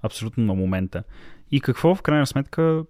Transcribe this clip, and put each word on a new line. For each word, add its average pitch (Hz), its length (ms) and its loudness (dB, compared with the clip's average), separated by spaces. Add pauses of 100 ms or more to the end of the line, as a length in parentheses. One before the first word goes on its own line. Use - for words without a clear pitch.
абсолютно 113 420 -2
на 101 100 2
момента. 92 500 -2 (480)
И 139 100 2
какво 165 340 2
в 190 60 -10
крайна 151 260 2
сметка 160 640 0